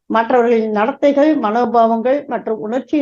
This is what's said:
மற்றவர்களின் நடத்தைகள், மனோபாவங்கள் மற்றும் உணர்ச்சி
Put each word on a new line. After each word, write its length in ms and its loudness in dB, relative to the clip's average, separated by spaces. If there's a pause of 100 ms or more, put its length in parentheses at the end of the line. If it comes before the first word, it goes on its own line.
(100)
மற்றவர்களின் 680 0
நடத்தைகள், 640 2
மனோபாவங்கள் 880 0
மற்றும் 340 -6
உணர்ச்சி 420 -4